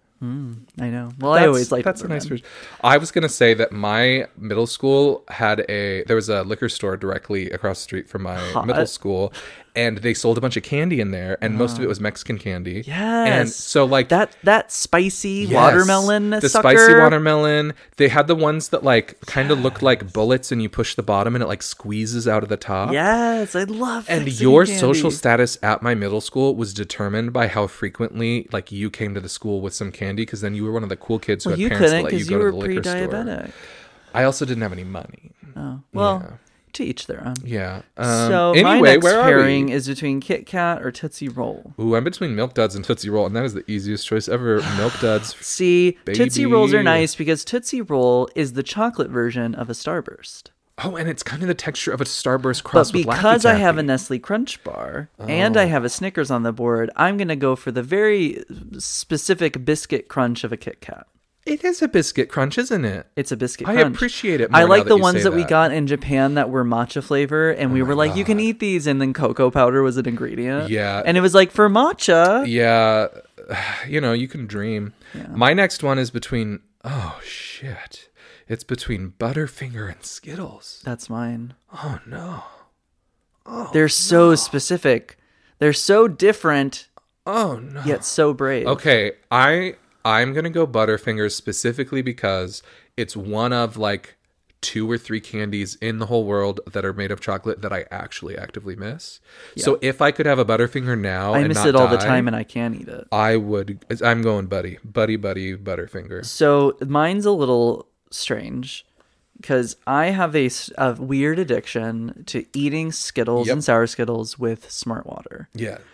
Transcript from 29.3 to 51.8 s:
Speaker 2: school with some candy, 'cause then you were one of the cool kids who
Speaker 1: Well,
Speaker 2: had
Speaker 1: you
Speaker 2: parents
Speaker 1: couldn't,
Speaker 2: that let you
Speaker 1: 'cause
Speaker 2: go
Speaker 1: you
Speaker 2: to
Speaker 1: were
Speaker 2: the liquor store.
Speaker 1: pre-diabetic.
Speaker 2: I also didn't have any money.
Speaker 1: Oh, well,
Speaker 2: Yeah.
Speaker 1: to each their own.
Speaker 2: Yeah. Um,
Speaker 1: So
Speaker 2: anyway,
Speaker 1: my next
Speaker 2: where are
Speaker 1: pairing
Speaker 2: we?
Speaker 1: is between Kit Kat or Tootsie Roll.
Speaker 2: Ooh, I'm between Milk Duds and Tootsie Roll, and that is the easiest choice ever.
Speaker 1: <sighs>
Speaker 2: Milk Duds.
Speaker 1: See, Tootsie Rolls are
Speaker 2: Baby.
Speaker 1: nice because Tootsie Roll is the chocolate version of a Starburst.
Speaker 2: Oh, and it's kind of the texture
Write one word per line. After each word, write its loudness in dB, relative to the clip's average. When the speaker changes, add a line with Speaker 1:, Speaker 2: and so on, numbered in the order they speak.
Speaker 2:
school -6
with -8
some -8
candy, -6
'cause -10
then -6
you -6
were -4
one -4
of -6
the -8
cool -4
kids -4
who -2
Speaker 1:
Well, -2
Speaker 2:
had -2
Speaker 1:
you 0
Speaker 2:
parents 4
Speaker 1:
couldn't, 2
Speaker 2:
that 0
let -2
you 0
Speaker 1:
'cause -4
Speaker 2:
go 0
Speaker 1:
you 2
Speaker 2:
to 2
Speaker 1:
were 2
Speaker 2:
the -4
liquor -4
store. -4
Speaker 1:
pre-diabetic. -8
Speaker 2:
I 2
also 0
didn't -4
have -4
any -10
money. -14
Speaker 1:
Oh, -12
well, 0
Speaker 2:
Yeah. -18
Speaker 1:
to -8
each -8
their -10
own. -8
Speaker 2:
Yeah. -6
Um, 0
Speaker 1:
So 4
Speaker 2:
anyway, 6
Speaker 1:
my 6
next 8
Speaker 2:
where 6
are 4
Speaker 1:
pairing 6
Speaker 2:
we? -2
Speaker 1:
is -2
between -4
Kit -6
Kat -2
or -6
Tootsie -10
Roll. -8
Speaker 2:
Ooh, 2
I'm 2
between -4
Milk -4
Duds 0
and -8
Tootsie -2
Roll, 2
and -4
that -2
is -4
the -8
easiest -6
choice -2
ever. 0
Speaker 1:
<sighs> -4
Speaker 2:
Milk 0
Duds. 0
Speaker 1:
See, 2
Tootsie 2
Rolls 4
are 8
Speaker 2:
Baby. 4
Speaker 1:
nice 2
because -2
Tootsie -4
Roll 2
is -2
the -4
chocolate -4
version -2
of -8
a -6
Starburst. -10
Speaker 2:
Oh, -6
and -4
it's -8
kind -8
of -4
the 2
texture -6